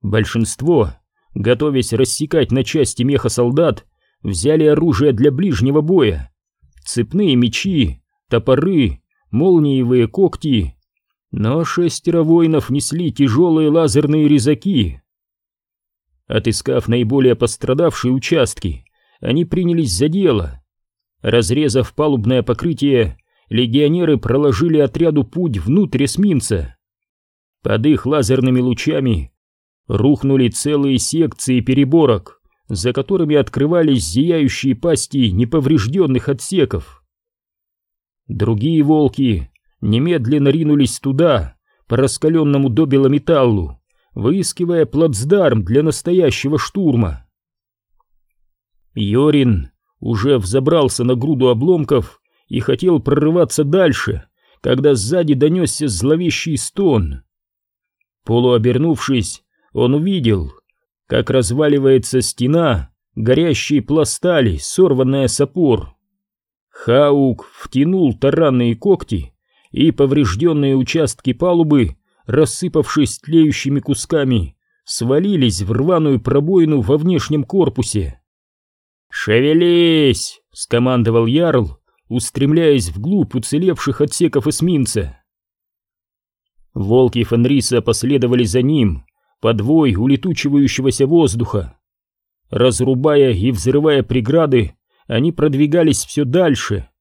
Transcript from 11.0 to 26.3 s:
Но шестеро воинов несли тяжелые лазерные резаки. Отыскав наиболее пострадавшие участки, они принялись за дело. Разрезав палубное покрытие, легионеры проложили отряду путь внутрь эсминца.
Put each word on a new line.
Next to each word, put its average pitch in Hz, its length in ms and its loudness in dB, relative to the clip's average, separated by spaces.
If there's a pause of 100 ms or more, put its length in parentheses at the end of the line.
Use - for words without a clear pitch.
Но 135 340 -2
шестеро 170 600 -2
воинов 160 440 2
несли 147 440 -4
тяжелые 156 580 2
лазерные 151 560 2
резаки. 139 760 0 (1200)
Отыскав 117 640 -2
наиболее 120 480 2
пострадавшие 127 760 -2
участки, 127 720 -2 (360)
они 156 240 -2
принялись 170 480 -2
за 120 160 0
дело. 123 560 -2 (560)
Разрезав 120 760 0
палубное 127 480 0
покрытие, 123 760 0 (340)
легионеры 147 640 0
проложили 143 640 0
отряду 147 460 0
путь 160 340 -6
внутрь 135 460 0
эсминца. 127 720 -2 (880)